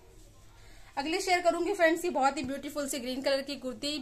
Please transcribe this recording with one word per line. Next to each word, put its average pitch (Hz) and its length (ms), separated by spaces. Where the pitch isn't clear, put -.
अगली 320 240
शेयर 359 200
करूंगी 349 340
फ्रेंड्स, 330 300
ये 349 60
बहुत 269 260
ही 311 80
ब्यूटीफुल 277 440
सी 294 100
ग्रीन 254 240
कलर 269 200
की 277 140
कुर्ती। 254 460